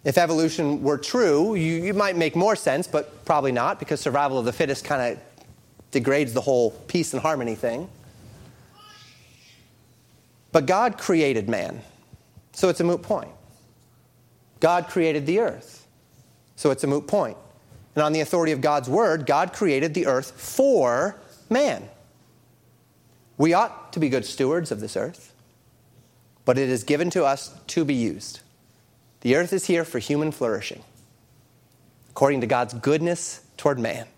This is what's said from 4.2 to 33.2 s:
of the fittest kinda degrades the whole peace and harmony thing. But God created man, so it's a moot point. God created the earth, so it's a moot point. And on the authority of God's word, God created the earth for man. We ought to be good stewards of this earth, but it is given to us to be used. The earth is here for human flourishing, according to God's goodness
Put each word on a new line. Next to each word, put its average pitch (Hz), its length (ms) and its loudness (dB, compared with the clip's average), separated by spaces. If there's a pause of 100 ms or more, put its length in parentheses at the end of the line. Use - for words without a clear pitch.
of 117 60 -2
the 120 80 0
fittest 139 320 -2
kinda 123 320 -2 (760)
degrades 135 420 0
the 131 60 0
whole 120 320 2
peace - 420 -4
and 131 80 -4
harmony 127 340 -2
thing. 127 340 -4 (2750)
But 160 120 4
God 202 320 2
created 135 520 0
man, 110 320 -4 (720)
so - 160 2
it's 165 100 -2
a 170 60 2
moot 170 160 0
point. - 300 -4 (1300)
God 175 260 2
created 156 380 0
the 175 140 0
earth, 127 460 -6 (720)
so - 160 0
it's 135 140 -2
a - 20 0
moot 143 180 -2
point. 143 320 -2 (580)
And 151 80 2
on 151 100 2
the 156 80 0
authority 160 320 0
of 135 80 -2
God's 143 280 0
word, 165 360 2
God 160 260 0
created 156 420 0
the 160 140 0
earth 131 240 0
for 185 880 2 (300)
man. 220 400 0 (1500)
We 160 160 4
ought - 400 0
to 185 60 -4
be 156 100 2
good 123 160 0
stewards 156 460 -2
of 104 80 -4
this 107 160 -10
earth, 117 380 -6 (1120)
but 127 120 4
it 135 120 0
is 120 160 -2
given 151 260 0
to 170 140 0
us 139 280 -2 (140)
to - 160 -2
be 143 100 0
used. 107 460 -4 (840)
The 123 140 4
earth 175 160 0
is 190 140 -2
here 170 180 2
for 160 160 -6
human 147 320 -2
flourishing, 110 520 -4 (1300)
according 139 320 2
to 120 60 -2
God's 120 260 0
goodness 156 680 -2 (160)